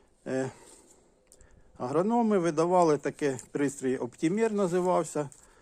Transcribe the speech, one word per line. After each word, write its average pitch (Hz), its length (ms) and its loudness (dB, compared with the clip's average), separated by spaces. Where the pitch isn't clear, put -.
е, 135 240 -4
Агрономи 208 600 0
видавали 165 600 2
такий 139 380 -4
пристрій, 131 460 -2
оптимір 180 560 -2
називався. 175 760 0